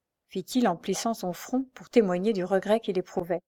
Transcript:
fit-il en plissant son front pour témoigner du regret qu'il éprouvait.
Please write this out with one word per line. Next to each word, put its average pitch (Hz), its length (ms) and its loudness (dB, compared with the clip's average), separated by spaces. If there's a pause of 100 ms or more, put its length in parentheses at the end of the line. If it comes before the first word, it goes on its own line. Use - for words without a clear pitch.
(280)
fit-il 220 400 0
en 170 80 0
plissant 202 380 -2
son 180 180 -6
front 254 320 -4 (100)
pour - 160 -20
témoigner 196 420 4
du 185 120 0
regret 196 340 2
qu'il 202 180 -4
éprouvait. 180 520 -2